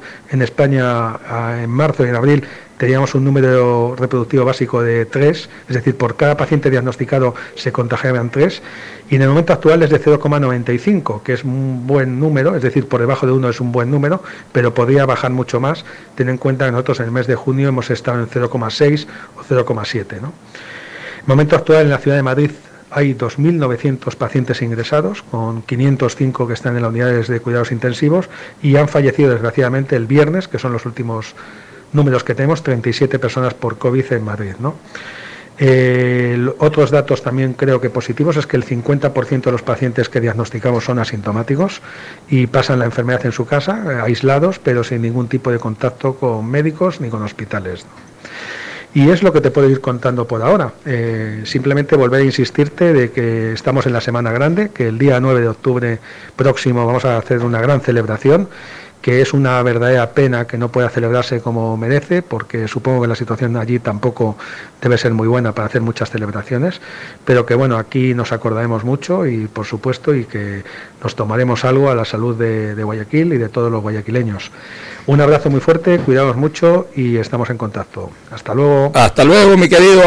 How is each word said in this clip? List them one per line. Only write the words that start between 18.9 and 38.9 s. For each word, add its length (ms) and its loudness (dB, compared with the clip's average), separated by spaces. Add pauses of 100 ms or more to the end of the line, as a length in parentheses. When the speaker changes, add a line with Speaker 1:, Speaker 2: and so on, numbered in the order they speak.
Speaker 1:
o 40 -14
cero 220 0
coma 220 -4
siete, 340 -8
¿no? 60 -12
En 960 -18
el 60 -18
momento 280 4
actual 240 4
en 80 4
la 80 2
ciudad 220 0
de 40 0
Madrid 280 0 (400)
hay 240 0
dos 240 -6
mil 180 2
novecientos 600 -2
pacientes 440 -2
ingresados, 600 -2
con 400 -6
quinientos 520 0
cinco 320 -2
que 60 -4
están 240 -4
en 60 -2
las 80 0
unidades 380 0
de 120 -2
cuidados 320 -2
intensivos, 560 0 (340)
y 140 4
han 120 4
fallecido 420 2
desgraciadamente 640 0
el 80 -2
viernes, 420 2
que 120 -6
son 160 -4
los 100 -6
últimos 500 -8 (580)
números 320 2
que 100 -2
tenemos, 300 -2
treinta 240 -2
y 40 0
siete 280 0
personas 340 -2
por 240 -6
covid 340 0
en 120 -2
Madrid, 340 -8
¿no? 160 -4 (840)
Eh, 800 4
lo, 220 -2
otros 320 4
datos 320 2
también 320 -2
creo 260 0
que 80 -2
positivos 480 -2
es 100 -2
que 100 -2
el 80 0
cincuenta 500 -2